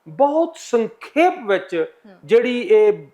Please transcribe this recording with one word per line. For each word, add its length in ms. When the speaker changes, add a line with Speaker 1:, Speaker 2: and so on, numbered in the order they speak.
Speaker 1:
ਬਹੁਤ 480
ਸੰਖੇਪ 800
ਵਿੱਚ 480
Speaker 2:
ਹੂੰ। 80
Speaker 1:
ਜਿਹੜੀ 360
ਇਹ, 520